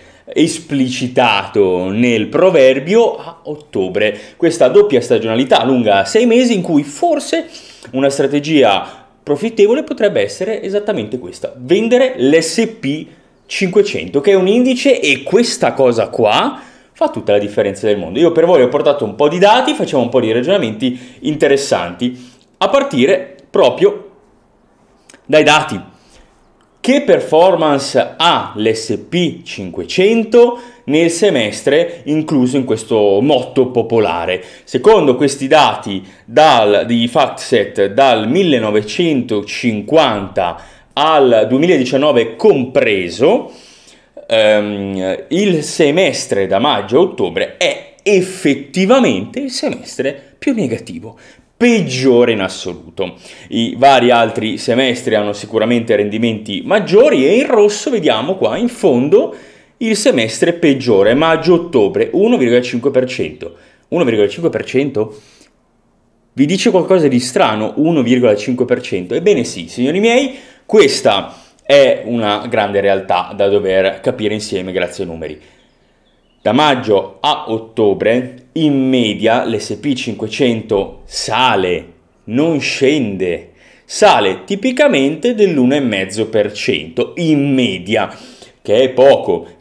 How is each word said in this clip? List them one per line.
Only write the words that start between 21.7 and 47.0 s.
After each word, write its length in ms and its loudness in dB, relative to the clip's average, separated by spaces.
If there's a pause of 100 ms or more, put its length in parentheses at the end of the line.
a 100 0
partire 680 0 (120)
proprio 600 2 (1160)
dai 160 4
dati. 400 0 (960)
Che 220 0
performance 1160 2
ha 380 0
l'S 540 -2
P 320 -2
cinquecento 1160 0 (240)
nel 260 2
semestre 920 0
incluso 520 0
in 100 -2
questo 540 0
motto 520 0
popolare? 720 -2 (200)
Secondo 520 4
questi 320 -2
dati 560 0 (200)
dal, 600 4
di 220 0
FactSet, 840 0
dal 360 2
millenovecentocinquanta 2500 -2 (140)
al 560 4
duemiladiciannove 880 0
compreso, 1160 0 (760)
ehm, 1000 0
il 340 0
semestre 840 0
da 140 0
maggio 380 0
a 60 4